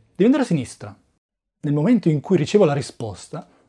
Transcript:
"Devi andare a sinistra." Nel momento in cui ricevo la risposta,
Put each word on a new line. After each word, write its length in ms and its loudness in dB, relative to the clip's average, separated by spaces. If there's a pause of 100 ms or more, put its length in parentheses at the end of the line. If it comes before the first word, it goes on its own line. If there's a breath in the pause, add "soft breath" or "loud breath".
"Devi 160 0
andare 180 2
a 40 -2
sinistra." 480 -6 (680)
Nel 120 -2
momento 360 2
in 100 2
cui 180 0
ricevo 260 2
la 100 4
risposta, 760 -10 (220 soft breath)